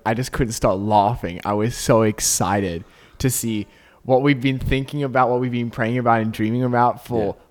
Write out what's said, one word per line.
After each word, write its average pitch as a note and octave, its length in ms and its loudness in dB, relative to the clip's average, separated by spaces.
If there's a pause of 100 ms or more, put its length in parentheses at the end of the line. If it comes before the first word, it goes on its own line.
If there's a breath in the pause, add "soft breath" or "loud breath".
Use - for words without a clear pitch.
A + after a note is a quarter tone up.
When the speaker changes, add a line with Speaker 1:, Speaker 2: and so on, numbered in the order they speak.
Speaker 1:
I A2+ 80 0
just B2 180 -6
couldn't A2+ 220 -2
stop G2+ 240 0
laughing. G2+ 680 0
I G2+ 80 -2
was G#2+ 240 0
so A#2 240 4
excited G2 840 0 (340 soft breath)
to C3+ 100 0
see A2 380 -4 (380 soft breath)
what B2+ 180 4
we've C#3+ 180 2
been C3 180 0
thinking C3+ 440 -4
about, B2+ 260 2
what B2 120 2
we've B2+ 120 -2
been A#2+ 180 -2
praying A#2 280 -2
about A#2 240 2
and A2 100 -2
dreaming A2+ 320 -2
about A#2+ 400 0
for, A#2 220 -2
Speaker 2:
Yeah. F#2+ 60 -4 (180 soft breath)